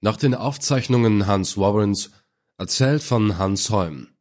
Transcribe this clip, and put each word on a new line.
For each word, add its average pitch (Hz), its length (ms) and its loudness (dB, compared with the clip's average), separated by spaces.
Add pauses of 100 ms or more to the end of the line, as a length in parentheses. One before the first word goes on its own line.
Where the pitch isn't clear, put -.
Nach 107 160 0
den 131 180 2
Aufzeichnungen 120 920 0
Hans 98 320 0
Warrens, 101 540 0 (440)
erzählt 135 460 0
von 107 360 0
Hans 95 320 -2
Holm. 82 380 -2 (120)